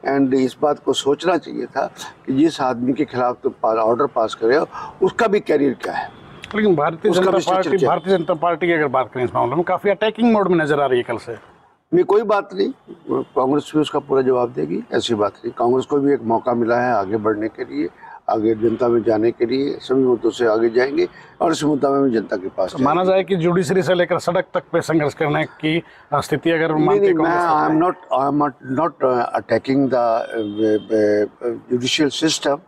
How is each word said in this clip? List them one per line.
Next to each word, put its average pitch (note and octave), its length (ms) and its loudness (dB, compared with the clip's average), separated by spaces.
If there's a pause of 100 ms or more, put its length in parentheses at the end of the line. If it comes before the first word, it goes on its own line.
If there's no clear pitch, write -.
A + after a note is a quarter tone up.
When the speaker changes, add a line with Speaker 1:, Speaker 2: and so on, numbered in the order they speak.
Speaker 1:
and C#3 240 2
इस C3 280 0
बात D3 180 0
को C#3 140 -2
सोचना D#3+ 440 0
चाहिए A#2+ 280 -8
था - 280 -6 (320)
कि - 80 -2
जिस D3+ 280 2
आदमी B2+ 320 0
के D3 120 0
खिलाफ B2 380 -2
तो B2+ 60 0
पा-, A2 280 -2
order A#2 280 2
pass A2+ 300 -2
करे, B2 300 2 (400)
उसका A3 220 0
भी G#3 120 2
career C#3+ 340 0
क्या - 200 -8
है। - 180 -8 (440)
Speaker 2:
लेकिन G#3 200 4
भारतीय D#3+ 360 0
Speaker 1:
उसका F3+ 120 2
Speaker 2:
जनता F#3+ 120 2
Speaker 1:
भी F#3 60 2
स्ट्रक्चर F3+ 280 0
Speaker 2:
पार्टी, G3 80 2
Speaker 1:
क्या F3 140 2
है? F3 60 0
Speaker 2:
भारतीय F#3 200 0
जनता E3+ 160 -2
पार्टी E3+ 340 -2
की E3+ 60 2
अगर D3+ 140 0
बात B2+ 260 -2
करें B2+ 100 -2
इस A#2+ 120 -4
मामले B2 200 0
में, F3 80 0
काफ़ी F#3 260 0
attacking A3 440 2
mode G3+ 140 2
में E3+ 180 2
नजर C#3+ 140 0
आ C#3+ 60 2
रही B2+ 140 2
है A#2 40 -2
कल A2+ 140 -4
से। A#2 160 -10 (600)
Speaker 1:
नहीं, F3 120 4
कोई - 160 4
बात G3+ 320 0
नहीं, G3+ 180 -2 (400)
कांग्रेस C3 640 0
भी D3+ 60 4
उसका C#3+ 180 -2
पूरा C3+ 220 2
जवाब B2 280 2
देगी, D#3 340 -6 (100)
ऐसी A#2+ 200 -2
बात G#2 220 -2
नहीं। A#2 220 -10
कांग्रेस B2+ 280 0
को D3 120 -2
भी C#3+ 160 2
एक A#2+ 100 -2
मौका A2+ 300 0
मिला A#2+ 240 0
है B2 160 0
आगे G2+ 240 -2
बढ़ने G#2+ 300 -2
के - 160 -10
लिए, C#3+ 260 -6 (400)
आगे A2 260 0
जनता A2+ 320 0
में A#2 160 2
जाने A2 280 2
के A#2+ 140 -2
लिए, C3+ 360 -4
सभी C3 220 0
मुद्दों A#2 260 2
से A#2 160 -2
आगे A2+ 240 2
जाएंगे C#3 380 0 (340)
और E3 100 0
इस D#3 120 -2
मुद्दा C#3+ 260 0
में C#3 140 2
भी C3+ 80 2
जनता A2 260 -2
के F#2 100 -8
पास F#2 240 -4
Speaker 2:
तो C3 120 -4
माना D#3+ 200 0
Speaker 1:
जाएंगे। F#3 80 2
Speaker 2:
जाए F#3+ 120 2
कि F#3+ 120 -2
जुडिशरी F3 480 2
से E3 100 0
लेकर F3 260 0
सड़क F3+ 340 -2
तक F3+ 180 -2
पे E3 100 2
संघर्ष D3+ 320 0
करने D#3 300 -2
की D#3 400 -2 (300)
स्थिति D3 380 0
अगर D#3+ 240 0
Speaker 1:
नहीं, D#3 100 2
Speaker 2:
मानते G3+ 160 4
Speaker 1:
नहीं, G3 120 4
मैं, D#4+ 120 2
Speaker 2:
कांग्रेस F4 240 0
तो D3+ 120 2
Speaker 1:
I D4+ 80 0
am D#3 40 2
Speaker 2:
है। D#3 60 2
Speaker 1:
not, F3+ 160 2 (240)
I C#3 100 0
am C#3+ 100 0
not, C3+ 400 -4
not, D#3+ 140 0 (100)
uh, B2 380 0
attacking C3 380 0
the, B2 280 2 (320)
uh, G#2+ 300 0
uh, G#2+ 560 2
uh, A#2 480 -6
judicial C3 500 -2
system D3 440 -2